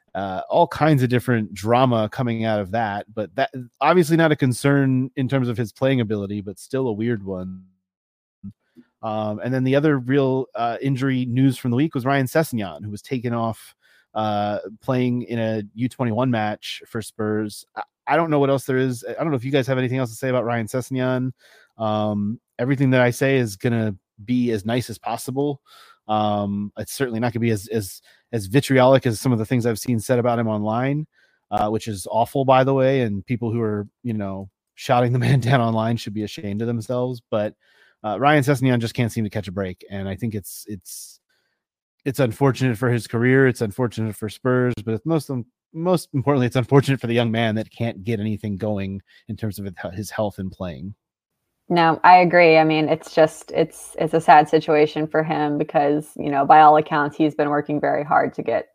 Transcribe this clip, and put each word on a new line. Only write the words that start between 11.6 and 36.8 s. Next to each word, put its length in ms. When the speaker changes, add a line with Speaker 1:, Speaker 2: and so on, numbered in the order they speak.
Speaker 1:
the 60
week 180
was 100
Ryan 220
Sessegnon, 580
who 60
was 120
taken 300
off, 420
uh, 440
playing 420
in 160
a 240
U 140
twenty-one 420
match 560
for 140
Spurs. 640
I, 60
I 80
don't 140
know 100
what 100
else 140
there 140
is. 300
I 140
don't 80
know 60
if 80
you 80
guys 140
have 120
anything 200
else 120
to 60
say 140
about 140
Ryan 220
Sessegnon. 640
Um, 640
everything 320
that 120
I 80
say 260
is 180
gonna 400
be 260
as 140
nice 260
as 80
possible. 600
Um, 720
it's 140
certainly 280
not 120
gonna 100
be 80
as, 180
as, 320
as 140
vitriolic 600
as 140
some 100
of 80
the 80
things 200
I've 120
seen 220
said 180
about 200
him 100
online, 580
uh, 180
which 180
is 240
awful, 340
by 200
the 100
way. 280
And 220
people 280
who 80
are, 260
you 120
know, 360
shouting 380
the 60
man 220
<laughs> 80
down 120
online 380
should 160
be 100
ashamed 380
of 40
themselves. 640